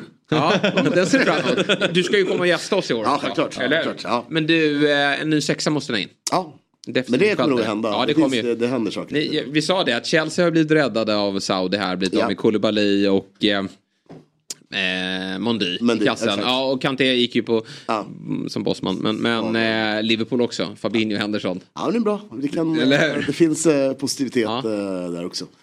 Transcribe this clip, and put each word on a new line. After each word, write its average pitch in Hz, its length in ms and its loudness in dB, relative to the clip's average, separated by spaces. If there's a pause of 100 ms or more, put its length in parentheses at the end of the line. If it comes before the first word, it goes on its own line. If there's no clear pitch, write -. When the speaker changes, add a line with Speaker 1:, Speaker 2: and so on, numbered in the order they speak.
(300)
Speaker 1:
Ja, 180 240 4 (400)
den 180 120 4
ser 262 140 4
du - 60 2
fram 165 140 2
emot. 185 540 0
Du 180 100 4
ska 208 140 2
ju 190 80 4
komma 185 140 0
och 175 80 2
gästa 170 280 0
oss 180 160 0
i - 20 0
år. 113 120 -2
Speaker 2:
Ja, 135 160 2
självklart. 135 360 -2
Speaker 1:
Eller 127 200 0
hur? 156 60 0
Speaker 2:
Självklart, 110 200 -6
ja. 113 260 -2
Speaker 1:
Men 156 180 0
du, 151 440 4
eh, 143 300 2
en 156 80 -2
ny 151 120 2
sexa - 280 -2
måste 139 240 -2
ni 101 80 0
in. 78 60 -4 (240)
Speaker 2:
Ja. 156 220 -2 (340)
Speaker 1:
Definitivt 127 220 -2
Speaker 2:
Men 127 100 2 (100)
det 196 60 0
kommer 131 140 2
nog 123 100 2
Speaker 1:
inte. 110 100 0
Speaker 2:
hända. 107 200 -2
Speaker 1:
Ja, 104 120 0
det 131 60 0
Speaker 2:
Det 151 60 2
Speaker 1:
kommer 151 160 4
Speaker 2:
finns, 120 160 0
Speaker 1:
ju. 120 60 0
Speaker 2:
eh, 113 60 -2
det 117 100 0
händer 117 240 -2
saker. 90 220 -8
Speaker 1:
Ni, 147 380 -2
vi 151 100 0
sa 180 220 0
det 127 140 0
att 120 80 -6
Chelsea 160 400 0
har 165 60 2
blivit 156 200 2
räddade 113 440 2
av 101 240 0
Saudi 92 380 0
här, 95 180 -2
blivit 92 180 -2
Speaker 2:
Ja. - 80 2
Speaker 1:
av 117 60 2
med 101 100 -2
Koulibaly 104 680 2
och, 98 380 0
eh, 101 180 2 (1120)
eh, 92 680 -2
Mondy 101 420 -2
Speaker 2:
Mondy, 113 220 2
Speaker 1:
i - 40 4
kassen. 110 220 0
Speaker 2:
exakt. 101 180 -2
Speaker 1:
Ja, 131 240 0
och 131 100 -2
Kanté 135 340 0
gick 120 200 0
ju 117 80 2
på, 113 200 0 (240)
Speaker 2:
Ja. 107 180 -2 (220)
Speaker 1:
mm, 95 220 -4
som 113 140 -6
bossman. 95 320 -2
Men, 107 200 -2
men, 113 400 -2
Speaker 2:
Ja. 110 420 0
Speaker 1:
eh, 110 60 -2
Liverpool 113 380 0
också. 104 380 -4
Fabinho, 110 380 -2
Henderson. 104 420 -4 (160)
Speaker 2:
Ja, 123 160 -2
det 220 60 0
är 240 40 0
bra. 208 200 -2 (200)
Det 143 60 -2
kan, 160 320 -2
Speaker 1:
Eller 143 300 4
hur? 139 100 -4
Speaker 2:
eh, 135 80 -4
det 143 60 0
finns, 156 320 2
eh, 139 280 4
positivitet, 131 500 -2
Speaker 1:
Ja. 110 140 -2
Speaker 2:
eh, 98 540 -4
där 87 140 -6
också. 90 200 -10 (160)